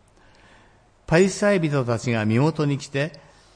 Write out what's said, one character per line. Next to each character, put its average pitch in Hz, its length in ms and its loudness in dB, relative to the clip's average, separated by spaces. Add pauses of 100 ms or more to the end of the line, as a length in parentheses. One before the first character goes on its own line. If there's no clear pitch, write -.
(1040)
パ 160 140 2
リ 196 100 4
サ 208 240 0
イ 185 80 0
人 143 240 0
た 117 140 -2
ち 123 120 -4
が 110 140 0
身 110 140 2
元 156 260 0
に 139 140 -2
来 - 80 -14
て、 139 320 -6 (360)